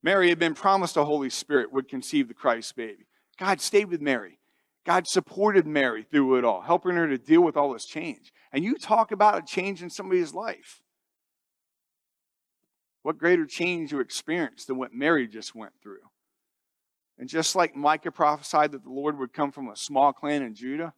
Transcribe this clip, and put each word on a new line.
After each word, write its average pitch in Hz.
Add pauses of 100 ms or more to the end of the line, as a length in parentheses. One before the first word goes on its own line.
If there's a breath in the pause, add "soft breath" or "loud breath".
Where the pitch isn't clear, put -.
Mary 180
had 170
been 165
promised 190
the 147
Holy 143
Spirit 123
would 131
conceive 135
the 113
Christ 117
baby. 107 (300)
God 190
stayed 202
with 170
Mary. 120 (440)
God 175
supported 190
Mary 131
through 131
it 123
all, 98
helping 175
her 165
to 139
deal 160
with 165
all 143
this 113
change. - (180 soft breath)
And 139
you 226
talk 220
about 208
a 165
change 185
in 175
somebody's 180
life. - (2250)
What 156
greater 170
change 170
you 147
experience 156
than 131
what 127
Mary 139
just 107
went 110
through? 98 (1160)
And 127
just 160
like 175
Micah 151
prophesied 151
that 131
the 135
Lord 143
would 127
come 143
from 131
a 104
small 139
clan 147
in 113
Judah 143